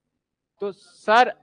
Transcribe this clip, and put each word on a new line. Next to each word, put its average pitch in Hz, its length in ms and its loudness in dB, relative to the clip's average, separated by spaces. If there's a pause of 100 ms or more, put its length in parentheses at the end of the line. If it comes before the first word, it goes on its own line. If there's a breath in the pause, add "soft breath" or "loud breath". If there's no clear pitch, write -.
(600)
तो 202 120 -10
सर - 720 -2